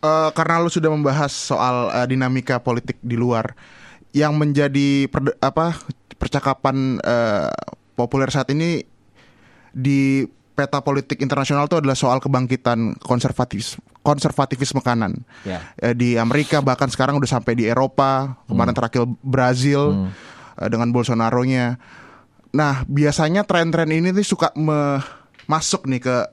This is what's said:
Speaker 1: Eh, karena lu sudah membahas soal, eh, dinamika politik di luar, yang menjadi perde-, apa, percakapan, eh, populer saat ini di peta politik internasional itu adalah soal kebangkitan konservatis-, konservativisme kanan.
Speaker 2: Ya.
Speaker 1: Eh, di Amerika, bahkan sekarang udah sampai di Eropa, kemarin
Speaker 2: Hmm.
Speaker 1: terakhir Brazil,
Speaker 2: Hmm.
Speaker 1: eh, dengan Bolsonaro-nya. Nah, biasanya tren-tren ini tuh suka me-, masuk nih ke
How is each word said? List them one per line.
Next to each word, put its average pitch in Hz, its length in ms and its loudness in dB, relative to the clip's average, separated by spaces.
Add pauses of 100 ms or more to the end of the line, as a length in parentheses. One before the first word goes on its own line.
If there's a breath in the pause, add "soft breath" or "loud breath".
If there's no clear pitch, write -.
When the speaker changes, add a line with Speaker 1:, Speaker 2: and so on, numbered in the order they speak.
Speaker 1:
Eh, 156 320 2
karena 165 260 0
lu 170 100 2
sudah 160 200 0
membahas 147 400 0
soal, 123 600 -2
eh, 123 160 0
dinamika 131 520 0
politik 123 400 -4
di 120 160 -6
luar, 117 380 0 (580 loud breath)
yang 147 220 2
menjadi 143 760 2
perde-, 135 320 -2
apa, 160 380 0 (340)
percakapan, 135 880 -2
eh, 110 540 0 (400)
populer 131 360 0
saat 135 200 -2
ini 160 320 0 (880 soft breath)
di 135 560 2 (280)
peta 139 280 -2
politik 139 400 -2
internasional 143 440 0
itu 160 120 0
adalah 139 180 2
soal 127 220 2
kebangkitan 123 840 0
konservatis-, 123 760 -2 (240)
konservativisme 139 800 0
kanan. 117 400 -2 (220 loud breath)
Speaker 2:
Ya. 90 180 -8 (160 loud breath)
Speaker 1:
Eh, 120 160 0
di 120 240 2
Amerika, 135 440 2
bahkan 135 280 0
sekarang 135 280 0
udah 135 140 0
sampai 120 240 0
di 120 100 0
Eropa, 135 800 0
kemarin 120 280 0
Speaker 2:
Hmm. 113 60 -2
Speaker 1:
terakhir 120 240 0 (180)
Brazil, 131 640 2 (120)
Speaker 2:
Hmm. 95 160 -2 (460 loud breath)
Speaker 1:
eh, 98 120 -4
dengan 113 220 0
Bolsonaro-nya. 123 840 0 (760 loud breath)
Nah, 139 340 0
biasanya 151 600 2
tren-tren 165 440 2
ini 165 240 2
tuh 202 140 2
suka 165 280 0
me-, 147 460 0 (440 loud breath)
masuk 156 420 -2
nih 127 140 -2
ke 127 160 0 (160)